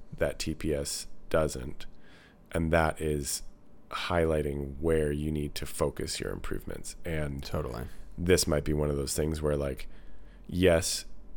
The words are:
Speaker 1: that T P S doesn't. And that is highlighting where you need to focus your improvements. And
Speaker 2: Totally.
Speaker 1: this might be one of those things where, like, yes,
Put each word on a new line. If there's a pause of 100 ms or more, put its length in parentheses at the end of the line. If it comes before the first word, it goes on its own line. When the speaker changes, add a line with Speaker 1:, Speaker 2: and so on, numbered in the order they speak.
(180)
Speaker 1:
that
T
P
S (240)
doesn't. (680)
And
that
is (480)
highlighting
where
you
need
to
focus
your
improvements. (100)
And
Speaker 2:
Totally. (320)
Speaker 1:
this
might
be
one
of
those
things
where,
like, (580)
yes, (300)